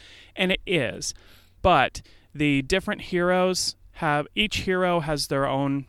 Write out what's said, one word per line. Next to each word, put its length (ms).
and 160
it 140
is. 480
But 400
the 300
different 380
heroes 760
have, 400
each 280
hero 400
has 260
their 180
own 440